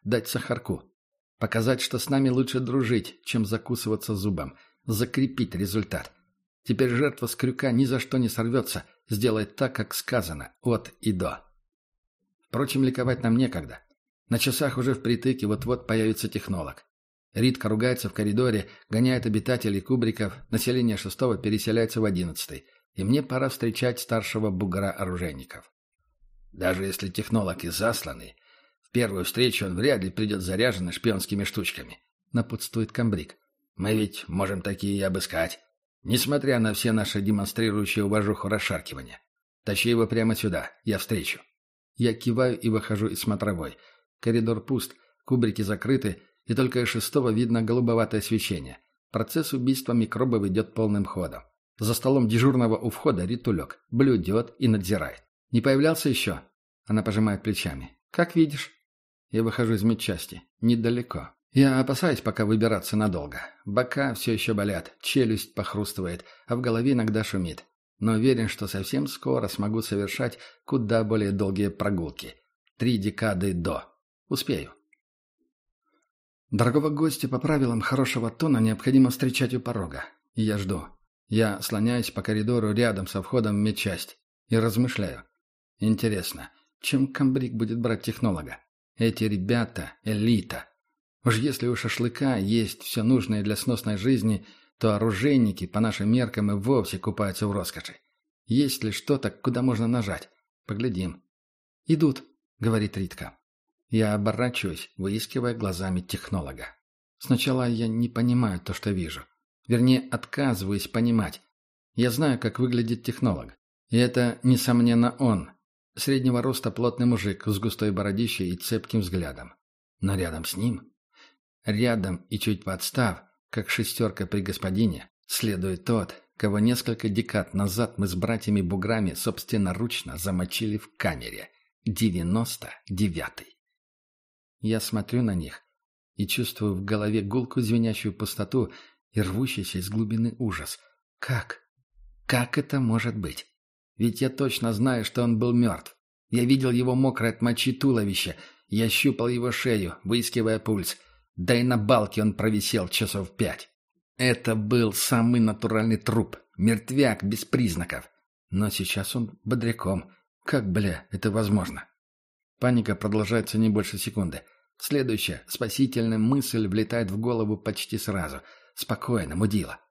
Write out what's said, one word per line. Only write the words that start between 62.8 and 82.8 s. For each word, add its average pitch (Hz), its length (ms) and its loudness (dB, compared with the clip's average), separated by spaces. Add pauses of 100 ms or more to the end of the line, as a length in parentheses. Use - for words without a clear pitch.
надолго. 87 440 -2 (240)
Бока 123 500 0
всё - 180 -2
ещё 110 220 0
болят, 101 460 -4
челюсть 113 540 0
похрустывает, 98 720 -4 (220)
а 123 80 -2
в 123 60 -2
голове 123 320 2
иногда 110 320 2
шумит. 87 400 -4 (340)
Но 110 140 2
уверен, 113 360 4
что - 180 -6
совсем 135 400 -4
скоро 127 420 -2
смогу 107 340 -2
совершать 101 560 -4 (260)
куда 113 380 0
более 107 300 0
долгие 98 360 2
прогулки. 92 640 -4 (420)
Три 117 220 2
декады 98 540 0
до. 85 320 -4 (440)
Успею. - 440 -4 (1800)
Дорогого 123 400 2
гостя 147 380 0
по 127 100 -2
правилам 135 420 0
хорошего 127 500 0
тона 147 280 2
необходимо 127 520 4
встречать 127 440 0
у 123 60 -2
порога. 92 440 -6 (300)
И 110 80 0
я 104 160 2
жду. 92 280 -4 (420)
Я 104 340 2
слоняюсь 113 480 0
по - 120 -6
коридору 107 500 0
рядом 101 340 2